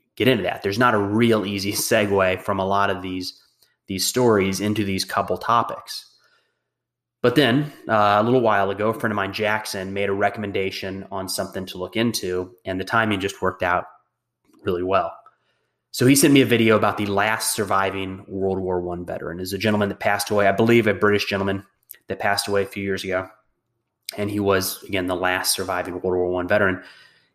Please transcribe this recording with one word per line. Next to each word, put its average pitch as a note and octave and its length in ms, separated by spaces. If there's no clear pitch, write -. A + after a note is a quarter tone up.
get G#2+ 120
into A2 180
that. - 180
There's G2+ 160
not B2 160
a G#2 40
real G#2+ 460
easy G2+ 280
<laughs> - 0
segue G2 680
from G2 160
a F#2+ 80
lot G2+ 240
of F#2 140
these, F#2 360
these F#2+ 220
stories G2+ 520
into G#2 240
these F#2+ 220
couple F#2 320
topics. - 760
But B2 120
then, D3 400
uh, G#2 300
a G#2+ 40
little B2 180
while G2+ 280
ago, G2+ 200
a A2 40
friend A2 180
of G#2 40
mine, G2 180
Jackson, G#2 640
made G2+ 140
a G2 40
recommendation G2 960
on F#2+ 180
something F#2+ 400
to F#2 120
look F2+ 160
into, F#2+ 580
and F#2+ 140
the F#2 40
timing A2 360
just G2 220
worked F#2 220
out F2+ 220
really F2+ 220
well. F#2 280
So - 160
he C3+ 100
sent C#3 200
me C3+ 60
a A#2+ 40
video A2 320
about G#2 200
the G#2 100
last G#2 480
surviving G2 720
World F#2+ 320
War F#2 200
One F2 280
veteran. E2+ 320
It's F#2+ 140
a G2 40
gentleman G#2 320
that F#2+ 100
passed G#2 300
away, G2+ 180
I G2 40
believe A2+ 340
a G#2 80
British G#2 320
gentleman G2 400
that G2 100
passed G2+ 280
away G2+ 140
a G2 60
few G2+ 160
years F#2+ 200
ago. F#2 240
And G#2 140
he G#2 100
was, G2 440
again, F#2+ 240
the F#2 80
last F#2 400
surviving F#2 380
World F2+ 100
War F2+ 240
One F2+ 200
veteran. G2 360